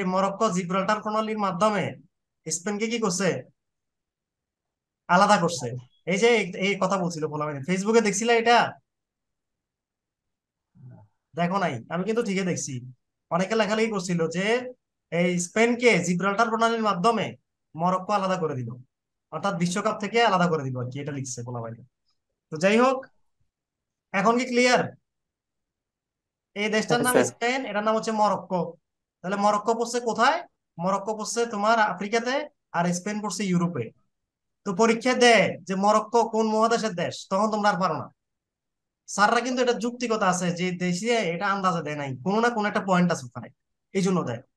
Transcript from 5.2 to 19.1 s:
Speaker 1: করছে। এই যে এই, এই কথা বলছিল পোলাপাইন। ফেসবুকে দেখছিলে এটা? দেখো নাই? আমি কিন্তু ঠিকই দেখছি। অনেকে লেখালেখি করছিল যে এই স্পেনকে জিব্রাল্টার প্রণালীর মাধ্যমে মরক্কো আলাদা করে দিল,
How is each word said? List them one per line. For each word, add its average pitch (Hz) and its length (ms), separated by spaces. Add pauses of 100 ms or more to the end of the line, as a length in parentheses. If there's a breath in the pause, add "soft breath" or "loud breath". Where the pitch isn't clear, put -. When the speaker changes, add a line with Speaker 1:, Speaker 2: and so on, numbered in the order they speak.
Speaker 1:
করছে। 165 320 (380)
এই 185 120
যে 233 100
এই, 220 160 (120)
এই 196 240
কথা 190 180
বলছিল 170 300
পোলাপাইন। 147 360
ফেসবুকে 202 360
দেখছিলে 220 380
এটা? 233 200 (2750)
দেখো 175 240
নাই? 185 160 (140)
আমি 170 160
কিন্তু 220 180
ঠিকই 190 280
দেখছি। - 240 (560)
অনেকে 185 240
লেখালেখি 220 360
করছিল 180 380
যে 180 180 (640)
এই 175 200 (100)
স্পেনকে 233 500 (140)
জিব্রাল্টার 196 440
প্রণালীর 226 340
মাধ্যমে 196 440 (480)
মরক্কো 180 380
আলাদা 190 240
করে 156 180
দিল, 120 160 (640)